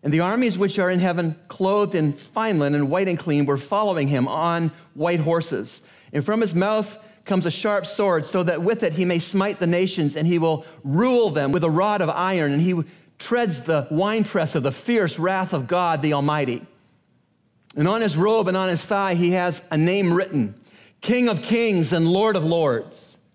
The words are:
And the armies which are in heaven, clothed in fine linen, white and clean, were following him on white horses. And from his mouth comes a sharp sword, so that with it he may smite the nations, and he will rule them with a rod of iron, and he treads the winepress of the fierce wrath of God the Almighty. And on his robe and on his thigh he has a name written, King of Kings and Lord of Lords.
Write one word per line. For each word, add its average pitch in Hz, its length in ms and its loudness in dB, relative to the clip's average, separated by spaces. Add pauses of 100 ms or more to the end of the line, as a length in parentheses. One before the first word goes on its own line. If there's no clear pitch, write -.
And 147 80 -2
the 160 100 2
armies 208 360 0
which 196 220 0
are 185 120 2
in 180 100 2
heaven, 175 360 0 (120)
clothed 202 460 0
in 151 200 0
fine 214 440 -4
linen, 143 300 0
white 185 200 0
and 175 100 -2
clean, 147 260 0
were 139 140 0
following 190 500 -2
him 131 180 0
on 165 440 -2 (240)
white 170 260 0
horses. 151 600 -2 (320)
And 143 100 -2
from 214 160 0
his 190 140 -2
mouth 208 420 0 (280)
comes 185 200 0
a 170 60 0
sharp 202 340 -2
sword, 180 400 0
so 185 200 -2
that 165 180 -2
with 226 200 0
it 160 120 -2
he 180 100 0
may 180 140 0
smite 196 400 -2
the 180 80 0
nations, 175 500 0
and 151 100 -2
he 170 120 2
will 160 260 0 (180)
rule 226 480 2
them 139 220 0
with 170 120 0
a 165 40 2
rod 190 320 2
of 160 80 0
iron, 175 440 0
and 147 100 2
he 180 120 2 (440)
treads 220 440 -2
the 151 280 0
winepress 202 640 0
of 147 80 0
the 135 100 0
fierce 202 460 0
wrath 185 340 0
of 139 140 -4
God 170 340 0
the 151 140 0
Almighty. 143 500 0 (1120)
And 151 120 2
on 220 120 0
his 196 160 0
robe 208 320 2
and 190 80 0
on 190 140 0
his 170 140 -2
thigh 196 300 0
he 175 180 2
has 180 280 0 (100)
a 160 60 -2
name 175 380 2
written, 143 400 -2 (480)
King 247 260 2
of 196 140 0
Kings 202 500 2
and 165 160 2
Lord 202 280 2
of 156 100 0
Lords. 156 720 -2 (160)